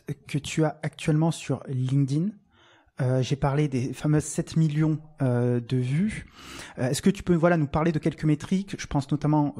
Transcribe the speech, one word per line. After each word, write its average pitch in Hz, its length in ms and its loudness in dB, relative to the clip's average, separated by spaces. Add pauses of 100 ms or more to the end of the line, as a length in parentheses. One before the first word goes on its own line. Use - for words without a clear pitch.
(260)
que - 120 -4
tu - 260 -2
as 151 180 -2
actuellement 160 480 0
sur - 380 -4
LinkedIn ? 139 640 0 (680)
Euh, 131 220 2
j'ai 139 140 0
parlé 147 320 0
des 131 240 -2
fameuses 151 320 0
sept - 320 -4
millions, 156 420 2 (240)
euh, 123 380 2
de 120 160 -2
vues. 143 500 -2 (520)
Euh, 127 120 0
est-ce - 100 -2
que 196 100 4
tu 190 120 -2
peux, 180 120 2
voilà, 170 220 4
nous 151 120 2
parler 165 240 0
de 151 80 0
quelques - 240 -2
métriques ? 156 520 0
Je - 120 -10
pense - 240 0
notamment 147 480 2